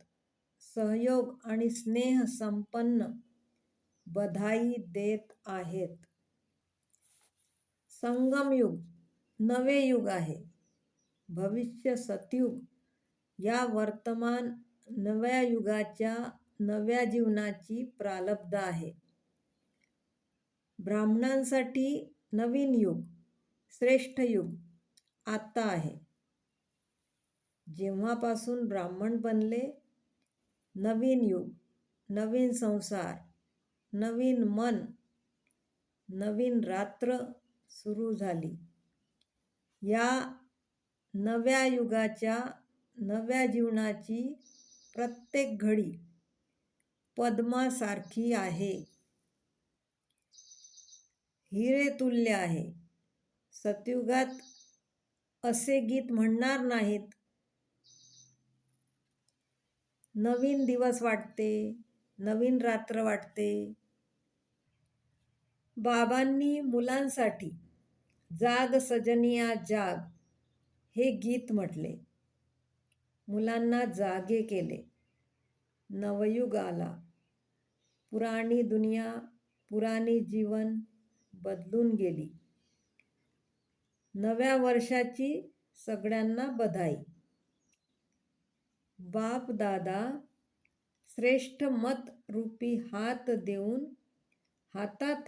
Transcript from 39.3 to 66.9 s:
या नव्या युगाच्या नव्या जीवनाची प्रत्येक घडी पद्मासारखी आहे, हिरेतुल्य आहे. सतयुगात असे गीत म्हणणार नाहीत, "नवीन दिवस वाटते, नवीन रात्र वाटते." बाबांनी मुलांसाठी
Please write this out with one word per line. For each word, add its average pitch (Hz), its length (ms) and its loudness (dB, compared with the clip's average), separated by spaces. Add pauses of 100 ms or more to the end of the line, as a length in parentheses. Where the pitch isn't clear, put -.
या 247 560 0 (760)
नव्या 233 520 2
युगाच्या 220 720 0 (600)
नव्या 226 480 0
जीवनाची 226 880 -2 (600)
प्रत्येक 233 640 -2
घडी 208 320 2 (1300)
पद्मासारखी 240 1160 0
आहे, 190 600 -2 (2500)
हिरेतुल्य 247 800 2
आहे. 175 420 -2 (800)
सतयुगात 240 720 0 (1200)
असे 240 360 2
गीत 247 320 0
म्हणणार 233 480 4
नाहीत, 214 480 0 (3000)
"नवीन 247 500 2
दिवस 247 360 2
वाटते, 220 760 -2 (400)
नवीन 220 400 2
रात्र 226 440 0
वाटते." 208 720 -2 (2000)
बाबांनी 262 840 2
मुलांसाठी 254 880 0 (880)